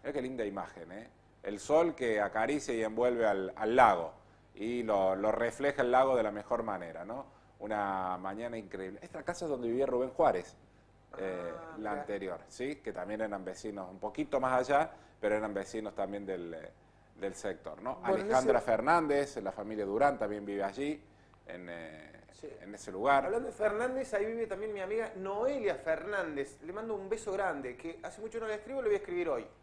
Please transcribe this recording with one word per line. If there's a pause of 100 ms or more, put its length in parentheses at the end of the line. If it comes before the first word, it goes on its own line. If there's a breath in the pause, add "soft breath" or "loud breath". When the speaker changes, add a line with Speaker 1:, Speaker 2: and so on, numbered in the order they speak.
Speaker 1:
Mira
qué
linda
imagen,
¿eh? (340)
El
sol
que
acaricia
y
envuelve
al,
al
lago (420 soft breath)
y
lo,
lo
refleja
el
lago
de
la
mejor
manera,
¿no? (320 loud breath)
Una
mañana
increíble.
Esta
casa
es
donde
vivía
Rubén
Juárez, (640 soft breath)
eh,
Speaker 2:
Ah,
Speaker 1:
la
Speaker 2:
mirá. (100)
Speaker 1:
anterior,
¿sí?
Que
también
eran
vecinos,
un
poquito
más
allá, (320 loud breath)
pero
eran
vecinos
también
del,
eh, (480 soft breath)
del
sector,
¿no?
Speaker 2:
Bueno,
en
Speaker 1:
Alejandra
Speaker 2:
ese
Speaker 1:
Fernández,
la
familia
Durán
también
vive
allí, (460 soft breath)
en,
eh, (240)
Speaker 2:
Sí. (100)
Speaker 1:
en
ese
lugar.
Speaker 2:
Hablando
de
Fernández,
ahí
vive
también
mi
amiga
Noelia
Fernández.
Le
mando
un
beso
grande,
que
hace
mucho
no
le
escribo,
le
voy
a
escribir
hoy. (160)